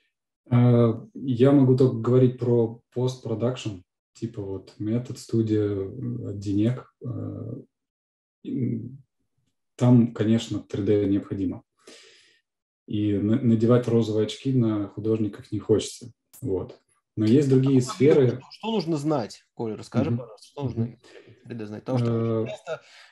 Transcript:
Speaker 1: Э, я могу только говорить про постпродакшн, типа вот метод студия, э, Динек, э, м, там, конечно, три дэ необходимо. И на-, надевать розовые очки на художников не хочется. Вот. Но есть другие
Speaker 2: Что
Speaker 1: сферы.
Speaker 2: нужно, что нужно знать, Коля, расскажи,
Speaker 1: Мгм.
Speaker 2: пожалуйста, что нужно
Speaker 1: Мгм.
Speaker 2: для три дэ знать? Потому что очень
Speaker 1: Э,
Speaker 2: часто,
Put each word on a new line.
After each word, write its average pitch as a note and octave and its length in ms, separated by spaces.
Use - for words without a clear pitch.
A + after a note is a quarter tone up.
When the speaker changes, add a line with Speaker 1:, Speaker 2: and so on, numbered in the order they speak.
Speaker 1:
Э, A#2+ 420
я C3 360
могу C3 240
только B2+ 220
говорить B2+ 400
про A#2 440
постпродакшн, A2+ 880
типа A2 220
вот G2 380
метод A2+ 400
студия, G#2+ 560
э, A#2 600
Динек, G#2 580
э, - 40
м, A2+ 580
там, B2 360
конечно, A2 480
три G#2 220
дэ G#2 240
необходимо. G2 560
И G#2 300
на-, A2 240
надевать A#2 460
розовые A2 380
очки - 280
на G#2+ 340
художников G#2+ 640
не G#2 80
хочется. - 520
Вот. F#2+ 380
Но G#2+ 80
есть C3+ 240
другие C3 320
Speaker 2:
Что - 120
Speaker 1:
сферы. D3 320
Speaker 2:
нужно, B2 160
что G#3+ 200
нужно E3 260
знать, C#3+ 460
Коля, A2 220
расскажи, A#2+ 360
Speaker 1:
Мгм. A#2+ 60
Speaker 2:
пожалуйста, - 300
что C#3+ 160
нужно A#2 200
Speaker 1:
Мгм. A2 140
Speaker 2:
для - 80
три A#2+ 120
дэ A2 100
знать? G#2+ 160
Потому C3 180
что A#2 140
очень A2+ 280
Speaker 1:
Э, A2 40
Speaker 2:
часто, - 360